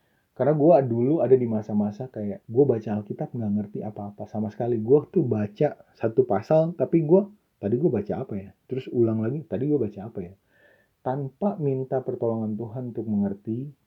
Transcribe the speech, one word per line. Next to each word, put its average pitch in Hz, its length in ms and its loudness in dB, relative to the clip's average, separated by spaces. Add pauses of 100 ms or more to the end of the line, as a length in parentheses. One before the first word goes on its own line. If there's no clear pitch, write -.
(380)
Karena 135 160 4
gue 156 200 6 (120)
dulu 127 400 2
ada 127 80 6
di 123 160 4
masa-masa 107 560 -2
kayak 104 400 -8
gue 127 240 4
baca 107 320 -2
Alkitab - 320 -8
nggak 110 240 -2
ngerti 104 240 -6
apa-apa 104 480 -10
sama 107 240 -6
sekali. 120 240 -2
Gue 123 320 4
tuh 160 160 2
baca 107 480 0 (240)
satu 113 240 0
pasal, 160 560 2
tapi 160 240 0
gue, 180 240 4 (320)
"Tadi 104 240 -2
gue 170 80 4
baca 117 240 -2
apa 107 240 -8
ya?" 95 160 -12 (160)
Terus 131 240 -6
ulang 113 320 2
lagi, 143 160 -4
"Tadi 117 240 -4
gue 147 160 2
baca 104 240 -6
apa 107 160 -12
ya?" 90 160 -14 (640)
Tanpa 139 560 -4
minta 135 480 -2
pertolongan 113 480 -2
Tuhan 117 400 -8
untuk 110 160 -6
mengerti 107 640 -4 (140)